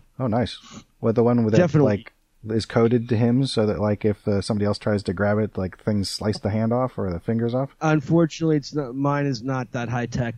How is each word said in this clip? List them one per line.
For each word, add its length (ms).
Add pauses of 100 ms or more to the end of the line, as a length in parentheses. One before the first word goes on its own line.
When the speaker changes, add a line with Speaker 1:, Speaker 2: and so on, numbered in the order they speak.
(180)
Speaker 1:
Oh, 80
nice. 320 (420)
What, 140
the 100
one 220
with 80
that, 60
Speaker 2:
Definitely. 380
Speaker 1:
like, 160 (340)
is 180
coded 440
to 80
him 280
so 200
that, 160
like, 240
if, 200
uh, 140
somebody 260
else 120
tries 260
to 100
grab 260
it, 180
like, 260
things 260
slice 300
the 100
hand 220
off 260
or 140
the 80
fingers 340
off? 280
Speaker 2:
Unfortunately, 760
it's 180
not, 220
mine 300
is 180
not 300
that 160
high 160
tech, 320